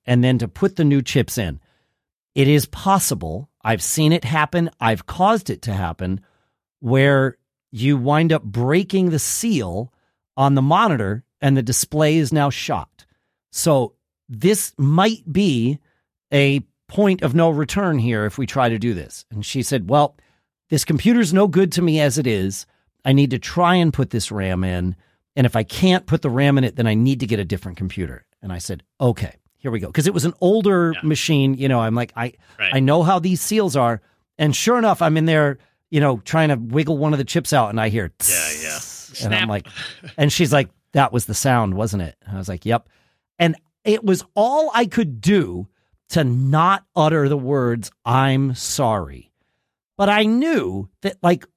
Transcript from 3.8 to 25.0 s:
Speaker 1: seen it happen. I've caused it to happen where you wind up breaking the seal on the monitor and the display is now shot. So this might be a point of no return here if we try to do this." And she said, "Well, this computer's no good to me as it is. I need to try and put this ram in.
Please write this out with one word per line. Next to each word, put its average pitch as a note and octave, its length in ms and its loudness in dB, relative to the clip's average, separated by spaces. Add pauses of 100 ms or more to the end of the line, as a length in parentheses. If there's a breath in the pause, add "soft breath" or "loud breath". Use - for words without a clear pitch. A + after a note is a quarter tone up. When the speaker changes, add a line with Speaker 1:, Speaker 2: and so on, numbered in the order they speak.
Speaker 1:
seen D#3 320 2
it F3 100 0
happen. D#3+ 460 0 (100)
I've A2+ 260 -2
caused G#3 440 0
it A2 140 -6
to A2 100 -4
happen F#2 480 -4 (580)
where C3+ 580 2 (340)
you C3 260 0
wind D3 340 2
up D#3 120 -2
breaking D#3 680 0
the D#3+ 100 -2
seal A#2+ 720 -4 (460)
on C#3 180 2
the C3+ 60 2
monitor C3+ 640 0 (160)
and C#3 160 2
the C3+ 40 0
display D3+ 560 0
is C#3+ 140 0
now C#3+ 180 2
shot. - 560 -8 (460)
So C3+ 420 0 (360)
this E3 480 0
might F3+ 540 0
be C#3 480 2 (520)
a C#3 300 2 (260)
point G3 340 2
of C3+ 140 0
no E3 140 4
return D#3 500 0
here A2+ 260 0
if G#2 120 -6
we C3+ 100 -4
try B2+ 220 2
to A2+ 100 -2
do A#2 140 -2
this." D#2+ 380 -12
And G#2+ 140 -8
she C3+ 180 -6
said, G#2+ 260 -4
"Well, D3 260 2 (540)
this D3+ 160 0
computer's F#3+ 480 2
no G3 140 4
good F3+ 260 2
to F3 80 -2
me D#3 180 2
as C#3 180 0
it C3+ 100 0
is. G2 380 -2 (380)
I C3+ 100 4
need C#3 180 4
to B2+ 80 -4
try F3 360 0
and E3+ 180 2
put - 180 -2
this A2+ 200 -4
ram F#2+ 320 -2
in. F2+ 320 -2 (400)